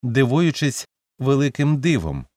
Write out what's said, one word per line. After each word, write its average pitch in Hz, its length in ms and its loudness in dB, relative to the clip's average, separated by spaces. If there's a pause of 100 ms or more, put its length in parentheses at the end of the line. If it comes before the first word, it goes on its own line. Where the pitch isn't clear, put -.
дивуючись 135 840 0 (300)
великим 139 580 0
дивом. 85 480 -2 (120)